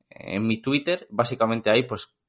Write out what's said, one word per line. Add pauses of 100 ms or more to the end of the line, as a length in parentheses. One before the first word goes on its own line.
en
mi
Twitter,
básicamente
ahí,
pues, (140)